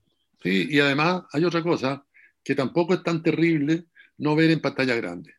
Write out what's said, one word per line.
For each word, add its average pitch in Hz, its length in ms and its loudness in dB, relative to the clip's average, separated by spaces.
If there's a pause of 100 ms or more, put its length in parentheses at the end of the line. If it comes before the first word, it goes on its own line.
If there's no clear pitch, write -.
(420)
Sí, 185 280 0
y 147 100 4
además 151 440 0 (100)
hay 151 100 0
otra 170 180 0
cosa, 139 440 -2 (360)
que - 120 -4
tampoco 160 400 0
es 175 80 -2
tan 170 200 -2
terrible 160 600 0 (320)
no 147 180 -2
ver 160 160 4
en 160 120 2
pantalla 131 320 -2
grande. 87 440 -8